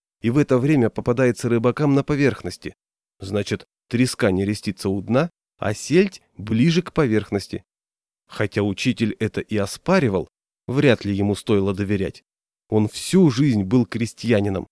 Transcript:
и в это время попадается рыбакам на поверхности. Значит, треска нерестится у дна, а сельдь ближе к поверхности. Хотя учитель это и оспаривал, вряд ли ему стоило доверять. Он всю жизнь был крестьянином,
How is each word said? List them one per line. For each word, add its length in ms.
и 100
в 60
это 220
время 320
попадается 580
рыбакам 460
на 100
поверхности. 680
Значит, 460
треска 420
нерестится 580
у 120
дна, 300
а 160
сельдь 480
ближе 460
к 100
поверхности. 720
Хотя 340
учитель 560
это 220
и 160
оспаривал, 720
вряд 380
ли 100
ему 200
стоило 400
доверять. 480
Он 200
всю 420
жизнь 320
был 220
крестьянином, 880